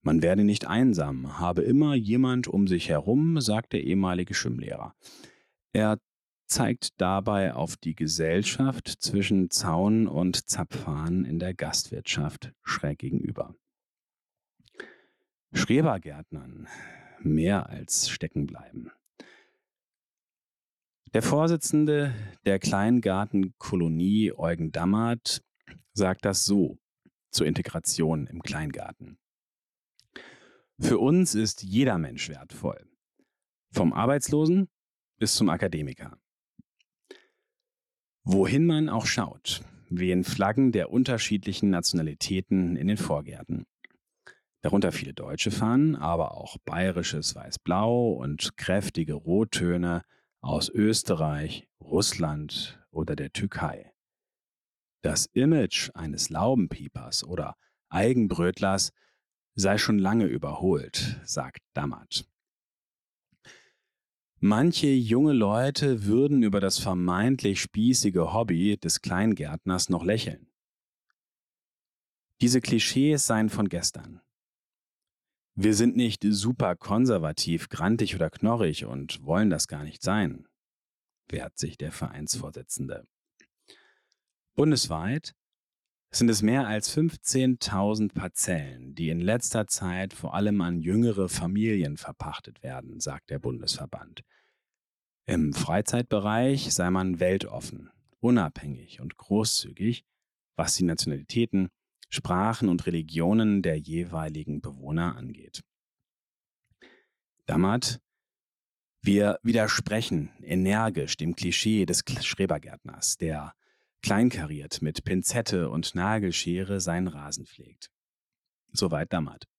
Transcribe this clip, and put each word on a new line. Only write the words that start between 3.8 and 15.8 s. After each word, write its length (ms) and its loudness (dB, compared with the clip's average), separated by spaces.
ehemalige 500 0
Schwimmlehrer. 600 -6
Er 260 2
zeigt 540 -2
dabei 520 2
auf 220 -4
die 200 -6
Gesellschaft 920 0
zwischen 600 0
Zaun 580 2
und 420 0
Zapfhahn 760 -2
in 120 -4
der 160 -4
Gastwirtschaft 1000 -6
schräg 360 -4
gegenüber. 560 -4
Schrebergärtnern 1160 -2